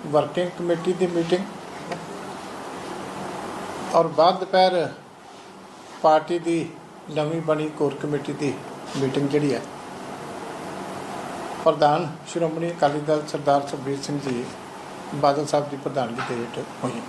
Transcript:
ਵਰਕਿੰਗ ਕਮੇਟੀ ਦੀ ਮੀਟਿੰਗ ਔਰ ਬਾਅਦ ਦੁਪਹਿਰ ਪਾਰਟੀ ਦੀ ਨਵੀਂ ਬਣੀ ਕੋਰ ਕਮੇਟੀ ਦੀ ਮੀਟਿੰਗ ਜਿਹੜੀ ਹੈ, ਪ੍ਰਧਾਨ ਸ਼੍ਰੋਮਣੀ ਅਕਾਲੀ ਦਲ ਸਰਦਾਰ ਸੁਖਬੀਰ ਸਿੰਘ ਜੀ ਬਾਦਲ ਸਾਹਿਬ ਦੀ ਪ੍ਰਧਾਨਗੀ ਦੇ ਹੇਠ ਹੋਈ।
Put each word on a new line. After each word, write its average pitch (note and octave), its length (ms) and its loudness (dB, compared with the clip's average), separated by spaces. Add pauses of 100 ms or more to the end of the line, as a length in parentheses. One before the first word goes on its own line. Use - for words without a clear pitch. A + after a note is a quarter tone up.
ਵਰਕਿੰਗ D3+ 520 2
ਕਮੇਟੀ F3 340 2
ਦੀ F3 140 2
ਮੀਟਿੰਗ E3+ 380 2 (2500)
ਔਰ E3 140 6
ਬਾਅਦ E3 320 6
ਦੁਪਹਿਰ F3+ 480 4 (1120)
ਪਾਰਟੀ D#3 360 6
ਦੀ E3 200 2 (520)
ਨਵੀਂ D3+ 320 0
ਬਣੀ D#3 260 2 (100)
ਕੋਰ C#3 240 2
ਕਮੇਟੀ D3 320 -2
ਦੀ C#3 180 0 (440)
ਮੀਟਿੰਗ C3+ 320 2
ਜਿਹੜੀ D3 260 4
ਹੈ, A#2 60 0 (2000)
ਪ੍ਰਧਾਨ D3+ 440 6 (200)
ਸ਼੍ਰੋਮਣੀ E3 420 0
ਅਕਾਲੀ D3+ 300 2
ਦਲ D3+ 280 2
ਸਰਦਾਰ C#3+ 400 2
ਸੁਖਬੀਰ C#3 340 -4
ਸਿੰਘ D3 180 -2
ਜੀ B2+ 240 -2 (720)
ਬਾਦਲ C#3+ 320 4
ਸਾਹਿਬ D3 240 2
ਦੀ C#3+ 60 -6
ਪ੍ਰਧਾਨਗੀ C3 520 -2
ਦੇ B2+ 60 -2
ਹੇਠ A#2 240 -4 (260)
ਹੋਈ। A#2+ 240 -2